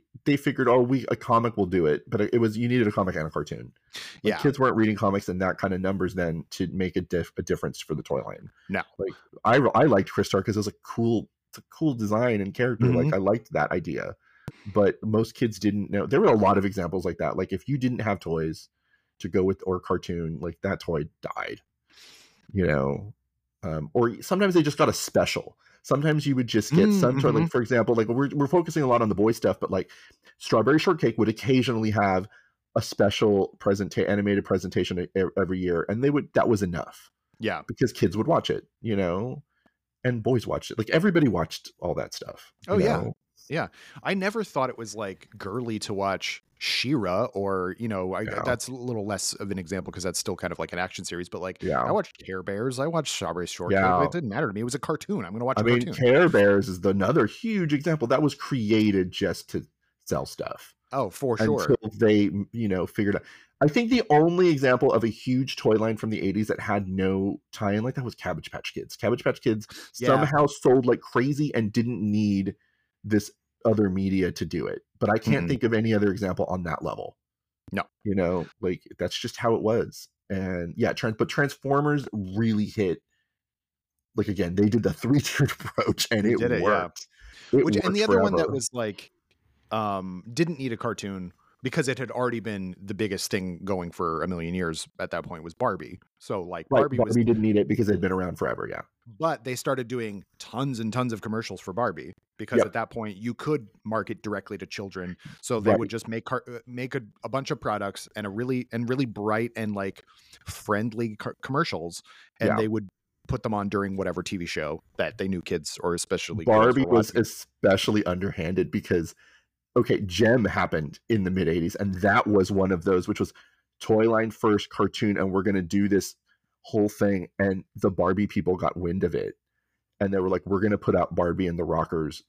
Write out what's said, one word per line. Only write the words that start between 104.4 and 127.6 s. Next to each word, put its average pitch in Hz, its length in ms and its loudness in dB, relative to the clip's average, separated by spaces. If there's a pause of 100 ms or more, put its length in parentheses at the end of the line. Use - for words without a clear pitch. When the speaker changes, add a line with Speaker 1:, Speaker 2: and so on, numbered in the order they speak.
Speaker 2:
to 95 60 -10
children. 92 520 -10 (240)
So 120 180 -2
they 107 120 4
Speaker 1:
Right. 98 80 4
Speaker 2:
would 107 100 -4
just 110 180 -8
make 113 180 -8
car-, 123 220 -4
uh, 120 180 -14
make 123 300 -10
a, 135 60 -4 (220)
a 117 60 -10
bunch 135 220 -6
of 135 80 -6
products 101 560 -6
and 104 100 -8
a 104 40 -6
really, 123 420 -4
and 117 160 -4
really 131 180 0
bright 107 520 -2
and, 107 180 -4
like, 98 300 -8 (400)
friendly 107 720 -2
car-, - 240 -10
commercials, 98 600 -4 (380)
and 110 100 2
Speaker 1:
Yeah. - 60 2
Speaker 2:
they 110 140 0
would 107 180 -4 (400)
put 127 160 -4
them 113 100 -4
on 101 160 -2
during 98 280 -2
whatever 92 260 -4
T 98 140 -6
V 87 80 -6
show 78 380 -6 (140)
that 80 200 -4
they 95 120 -4
knew 90 120 -4
kids 80 400 -6
or 87 120 0
especially 85 520 -4
girls 110 200 6
Speaker 1:
Barbie 127 200 4
Speaker 2:
were - 40 -6
Speaker 1:
was 113 240 4
Speaker 2:
watching. 120 80 2
Speaker 1:
especially - 840 0
underhanded 90 640 -2
because, 92 440 -2 (640)
okay, 120 240 2
Gem 107 440 4
happened 85 540 -2 (100)
in 110 140 2
the 90 80 0
mid 92 160 2
eighties, 82 280 0
and 98 200 -2
that 98 320 4
was 101 240 4
one 95 200 2
of 87 120 0
those, 92 240 2
which 104 120 -4
was 98 140 -2 (460)
toy 110 300 4
line 110 220 0
first, 104 380 2
cartoon, 104 480 0
and 95 140 0
we're 95 120 0
gonna 98 180 2
do 101 260 0
this 98 280 2 (480)
whole 104 260 0
thing, 101 400 0 (100)
and 98 240 0 (120)